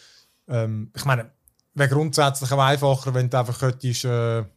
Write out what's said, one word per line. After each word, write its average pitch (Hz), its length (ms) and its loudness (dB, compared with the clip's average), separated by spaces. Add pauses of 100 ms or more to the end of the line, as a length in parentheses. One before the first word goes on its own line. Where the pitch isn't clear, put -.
(480)
Ähm, 110 460 -4
ich - 120 -10
meine, 120 240 0 (440)
wäre 139 140 2
grundsätzlich 139 640 0
auch 139 60 2
einfacher, 135 560 2
wenn 127 160 0
du 131 80 0
einfach 117 200 -2
könntest, 127 460 -2
äh, 127 40 -2
dann 117 480 0